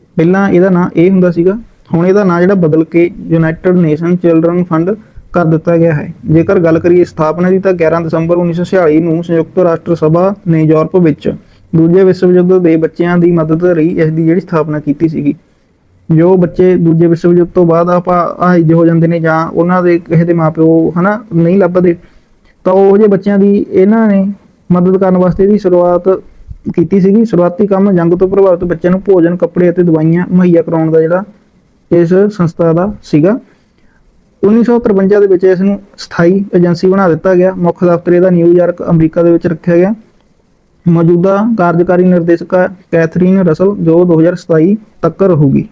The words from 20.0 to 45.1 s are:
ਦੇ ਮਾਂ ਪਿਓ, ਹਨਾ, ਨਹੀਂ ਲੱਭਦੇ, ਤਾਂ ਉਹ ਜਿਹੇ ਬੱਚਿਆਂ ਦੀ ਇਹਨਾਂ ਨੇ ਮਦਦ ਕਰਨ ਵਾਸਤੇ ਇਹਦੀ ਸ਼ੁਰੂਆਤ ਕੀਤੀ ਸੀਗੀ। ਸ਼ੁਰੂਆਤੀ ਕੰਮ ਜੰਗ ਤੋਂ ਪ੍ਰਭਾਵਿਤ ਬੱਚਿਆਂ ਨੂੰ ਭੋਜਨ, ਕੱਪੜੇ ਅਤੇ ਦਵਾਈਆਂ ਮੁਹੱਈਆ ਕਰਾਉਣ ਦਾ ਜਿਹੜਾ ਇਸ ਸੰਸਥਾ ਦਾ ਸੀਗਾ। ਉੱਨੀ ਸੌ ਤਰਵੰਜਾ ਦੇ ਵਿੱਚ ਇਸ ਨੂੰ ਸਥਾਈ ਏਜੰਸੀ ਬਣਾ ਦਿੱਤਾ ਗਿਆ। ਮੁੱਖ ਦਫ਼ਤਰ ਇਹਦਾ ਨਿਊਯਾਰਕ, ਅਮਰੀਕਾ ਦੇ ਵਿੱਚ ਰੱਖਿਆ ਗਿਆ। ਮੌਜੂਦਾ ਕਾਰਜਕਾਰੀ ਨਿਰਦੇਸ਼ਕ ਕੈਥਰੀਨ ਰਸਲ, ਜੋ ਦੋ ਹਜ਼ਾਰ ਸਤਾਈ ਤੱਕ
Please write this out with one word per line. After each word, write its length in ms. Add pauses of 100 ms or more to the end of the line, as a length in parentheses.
ਦੇ 80
ਮਾਂ 180
ਪਿਓ, 480
ਹਨਾ, 240 (100)
ਨਹੀਂ 240
ਲੱਭਦੇ, 380 (720)
ਤਾਂ 80
ਉਹ 240
ਜਿਹੇ 100
ਬੱਚਿਆਂ 320
ਦੀ 300
ਇਹਨਾਂ 380
ਨੇ 260 (380)
ਮਦਦ 260
ਕਰਨ 200
ਵਾਸਤੇ 260
ਇਹਦੀ 140
ਸ਼ੁਰੂਆਤ 520 (680)
ਕੀਤੀ 260
ਸੀਗੀ। 240
ਸ਼ੁਰੂਆਤੀ 420
ਕੰਮ 240
ਜੰਗ 220
ਤੋਂ 140
ਪ੍ਰਭਾਵਿਤ 360
ਬੱਚਿਆਂ 280
ਨੂੰ 100
ਭੋਜਨ, 340
ਕੱਪੜੇ 340
ਅਤੇ 140
ਦਵਾਈਆਂ 480
ਮੁਹੱਈਆ 300
ਕਰਾਉਣ 300
ਦਾ 100
ਜਿਹੜਾ 220 (680)
ਇਸ 220
ਸੰਸਥਾ 600
ਦਾ 200 (100)
ਸੀਗਾ। 360 (1040)
ਉੱਨੀ 200
ਸੌ 160
ਤਰਵੰਜਾ 400
ਦੇ 80
ਵਿੱਚ 160
ਇਸ 180
ਨੂੰ 180 (180)
ਸਥਾਈ 460 (120)
ਏਜੰਸੀ 320
ਬਣਾ 220
ਦਿੱਤਾ 260
ਗਿਆ। 180
ਮੁੱਖ 300
ਦਫ਼ਤਰ 300
ਇਹਦਾ 160
ਨਿਊਯਾਰਕ, 600
ਅਮਰੀਕਾ 340
ਦੇ 80
ਵਿੱਚ 160
ਰੱਖਿਆ 300
ਗਿਆ। 160 (920)
ਮੌਜੂਦਾ 520 (200)
ਕਾਰਜਕਾਰੀ 460
ਨਿਰਦੇਸ਼ਕ 520 (360)
ਕੈਥਰੀਨ 480
ਰਸਲ, 400
ਜੋ 260
ਦੋ 140
ਹਜ਼ਾਰ 160
ਸਤਾਈ 420 (240)
ਤੱਕ 220